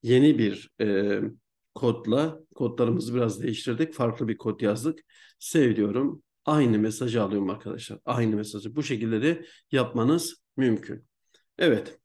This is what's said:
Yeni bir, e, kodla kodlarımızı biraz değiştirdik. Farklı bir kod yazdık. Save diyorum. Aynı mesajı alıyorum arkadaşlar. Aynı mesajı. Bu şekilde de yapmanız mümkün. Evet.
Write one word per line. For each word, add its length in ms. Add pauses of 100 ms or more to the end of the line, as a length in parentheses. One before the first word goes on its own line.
Yeni 340
bir, 340 (100)
e, 400 (540)
kodla 640 (160)
kodlarımızı 600
biraz 280
değiştirdik. 500
Farklı 340
bir 100
kod 240
yazdık. 380 (400)
Save 360
diyorum. 480 (220)
Aynı 340
mesajı 420
alıyorum 280
arkadaşlar. 560
Aynı 300
mesajı. 400
Bu 80
şekilde 380
de 240 (260)
yapmanız 720 (140)
mümkün. 480 (520)
Evet. 480